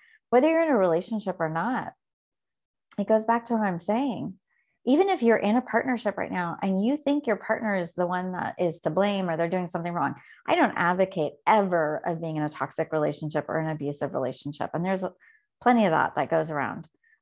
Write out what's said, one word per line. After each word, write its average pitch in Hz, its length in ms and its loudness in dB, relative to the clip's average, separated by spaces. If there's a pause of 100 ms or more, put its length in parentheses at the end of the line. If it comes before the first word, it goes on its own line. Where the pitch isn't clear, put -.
(300)
whether 254 200 4
you're 330 140 2
in 320 60 0
a 262 80 4
relationship 185 640 0
or 160 100 0
not, 180 440 -4 (1040)
it 202 100 -2
goes 220 180 4
back 233 200 0
to 240 80 -4
what 220 100 0
I'm 180 160 -2
saying. 208 540 -4 (520)
Even 311 240 4
if 339 120 0
you're 226 160 4
in 208 180 2
a 247 60 2
partnership 233 560 -2
right - 140 -4
now 175 300 -4
and 190 240 0
you 277 120 0
think 285 300 -2
your 214 100 2
partner 214 400 -2
is 170 160 -4
the 180 140 0
one 180 260 -4
that - 260 -6
is 170 220 -2
to - 80 0
blame 190 400 0
or 160 80 -2
they're 170 120 0
doing 180 200 -2
something 170 240 -6
wrong, 151 220 -2 (300)
I 320 100 2
don't 311 220 2
advocate 180 560 0 (120)
ever 175 600 2
of 165 160 -4
being 160 160 -6
in 151 60 -2
a 151 60 -2
toxic 151 420 -6
relationship 151 560 -2
or 160 120 0
an 160 100 -2
abusive 143 440 -6
relationship. 135 600 -6
And 165 100 -2
there's 190 200 -2 (580)
plenty 240 240 6
of 175 60 4
that 151 240 2
that 139 140 -2
goes 160 200 0
around. 143 400 -6 (320)